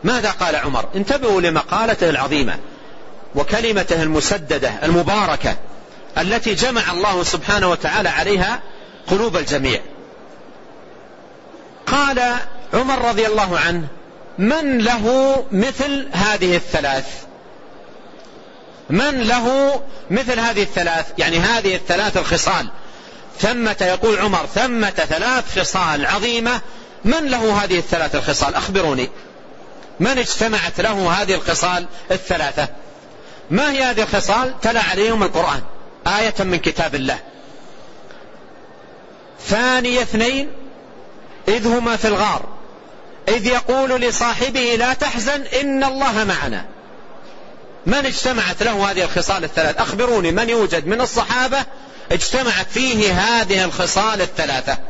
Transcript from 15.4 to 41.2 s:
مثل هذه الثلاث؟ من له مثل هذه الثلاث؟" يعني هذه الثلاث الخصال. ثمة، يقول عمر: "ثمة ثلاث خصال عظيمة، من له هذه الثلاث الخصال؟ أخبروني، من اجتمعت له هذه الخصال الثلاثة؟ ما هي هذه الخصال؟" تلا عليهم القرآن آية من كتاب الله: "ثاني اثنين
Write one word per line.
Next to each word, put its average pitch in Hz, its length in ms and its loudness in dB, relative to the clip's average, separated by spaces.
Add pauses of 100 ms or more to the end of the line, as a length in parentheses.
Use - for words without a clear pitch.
مثل 269 600 0
هذه 180 440 2
الثلاث؟ 139 500 0 (1800)
من 262 300 2
له 247 600 2 (300)
مثل 233 300 0
هذه 226 220 0
الثلاث؟" 170 440 0 (120)
يعني 165 200 2
هذه 202 360 2
الثلاث 185 420 0
الخصال. 160 520 2 (680)
ثمة، 220 420 2
يقول 185 380 4
عمر: 190 360 2
"ثمة 226 360 2
ثلاث 185 680 0
خصال 160 480 0
عظيمة، 233 540 0 (440)
من 294 220 4
له 220 380 2
هذه 180 140 2
الثلاث 160 360 0
الخصال؟ 143 400 0
أخبروني، 160 560 0 (920)
من 254 180 2
اجتمعت 214 600 0
له 196 420 2
هذه 190 120 2
الخصال 175 520 0 (240)
الثلاثة؟ 156 580 0 (840)
ما 277 220 4
هي 269 100 2
هذه 226 200 2
الخصال؟" 220 580 0
تلا 226 220 2
عليهم 202 400 2
القرآن 160 400 2 (440)
آية 208 320 2
من 185 200 2
كتاب 160 360 0
الله: 131 240 -2 (2250)
"ثاني 247 560 2
اثنين 254 480 0 (1000)